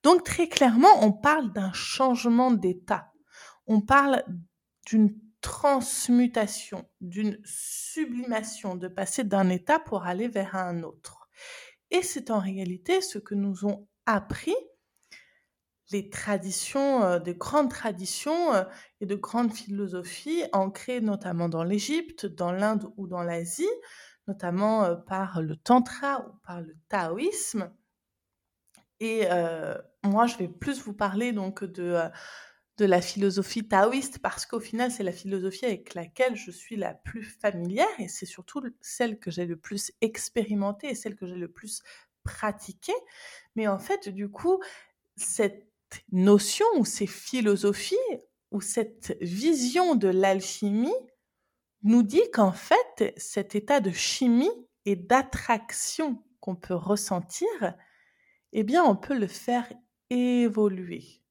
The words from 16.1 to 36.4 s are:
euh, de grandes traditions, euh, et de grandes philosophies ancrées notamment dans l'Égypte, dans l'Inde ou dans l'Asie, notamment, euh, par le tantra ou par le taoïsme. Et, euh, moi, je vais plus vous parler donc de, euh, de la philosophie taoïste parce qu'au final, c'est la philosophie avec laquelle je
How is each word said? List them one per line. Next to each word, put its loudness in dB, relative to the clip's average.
euh, 2
de -6
grandes 0
traditions, -2
euh, 4
et -4
de -4
grandes -2
philosophies -6
ancrées -2
notamment -2
dans -2
l'Égypte, -2
dans -4
l'Inde -2
ou -10
dans -6
l'Asie, -4
notamment, 0
euh, 0
par -6
le -4
tantra 2
ou -20
par -12
le -16
taoïsme. -4
Et, 0
euh, -2
moi, 4
je -4
vais -4
plus -6
vous -12
parler -2
donc -6
de, -10
euh, 0
de 4
la 6
philosophie -2
taoïste 2
parce -6
qu'au -6
final, -2
c'est -6
la -2
philosophie -6
avec -6
laquelle -2
je -14